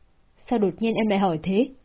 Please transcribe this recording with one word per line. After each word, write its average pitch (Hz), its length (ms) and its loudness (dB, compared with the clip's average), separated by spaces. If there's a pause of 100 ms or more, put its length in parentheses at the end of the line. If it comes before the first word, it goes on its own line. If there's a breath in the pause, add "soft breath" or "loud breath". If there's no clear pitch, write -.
(360)
"Sao - 220 -4
đột 190 220 0
nhiên 226 140 0
em 220 140 0
lại 196 100 2
hỏi 180 240 0
thế?" 190 260 0 (160)